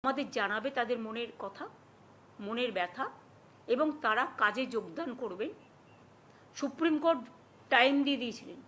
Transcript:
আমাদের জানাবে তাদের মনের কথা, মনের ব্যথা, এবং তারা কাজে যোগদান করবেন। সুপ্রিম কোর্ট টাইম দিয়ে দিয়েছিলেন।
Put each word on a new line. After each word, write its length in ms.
আমাদের 240
জানাবে 400
তাদের 280
মনের 260
কথা, 220
মনের 320
ব্যথা, 280
এবং 200
তারা 200
কাজে 220
যোগদান 340
করবেন। 300
সুপ্রিম 480
কোর্ট 180
টাইম 220
দিয়ে 180
দিয়েছিলেন। 440